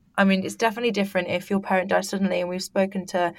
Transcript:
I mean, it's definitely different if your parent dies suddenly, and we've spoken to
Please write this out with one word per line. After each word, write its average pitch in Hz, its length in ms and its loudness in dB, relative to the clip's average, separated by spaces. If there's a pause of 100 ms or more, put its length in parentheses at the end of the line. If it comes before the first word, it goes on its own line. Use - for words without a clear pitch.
(180)
I 202 60 4
mean, 190 200 4
it's - 120 -6
definitely 226 360 0
different 196 360 0
if 175 220 -4
your 196 100 2
parent 185 300 0
dies 185 200 2
suddenly, 185 300 0
and 175 100 -2
we've 185 120 -6
spoken 190 460 -2
to 175 300 0